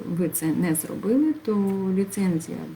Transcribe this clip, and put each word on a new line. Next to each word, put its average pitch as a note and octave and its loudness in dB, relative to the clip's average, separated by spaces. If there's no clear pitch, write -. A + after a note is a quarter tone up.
ви F3 0
це E3 -4
не D#3+ 2
зробили, G#3+ 0
то A3+ -2
ліцензія F#3+ 0